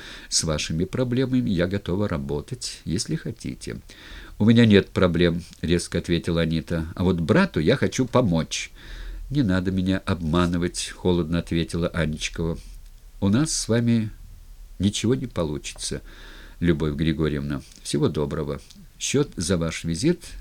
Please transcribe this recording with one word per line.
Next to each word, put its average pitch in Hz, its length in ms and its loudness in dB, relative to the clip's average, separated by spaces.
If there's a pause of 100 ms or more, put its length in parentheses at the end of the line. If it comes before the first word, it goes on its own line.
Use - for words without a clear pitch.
(280)
С - 160 -2
вашими 80 420 0
проблемами 123 640 0
я 87 160 2
готова 98 400 -2
работать, 73 800 -6
если 92 300 -2
хотите». 67 600 -8 (640)
«У 107 60 4
меня 117 200 8
нет 101 240 8
проблем», 85 540 4 (180)
резко 85 360 0
ответила 85 440 0
Анита. 80 440 -2 (100)
«А 92 80 -2
вот 90 160 4
брату 131 400 2
я 92 160 4
хочу - 300 0
помочь». 87 680 0 (580)
«Не 139 140 0
надо 92 260 2
меня 95 300 0
обманывать», 87 960 0
холодно 85 440 0
ответила 85 500 -2
Анечкова. 80 680 -4 (600)
«У 98 80 0
нас 135 240 2
с - 160 -4
вами 117 440 2 (680)
ничего 104 340 2
не 131 140 -2
получится, 73 760 -6 (600)
Любовь 78 340 2
Григорьевна. 73 680 0 (220)
Всего 143 240 0
доброго. 73 540 -2 (360)
Счёт - 380 0
за 90 220 0
ваш 82 260 -4
визит 107 400 0 (180)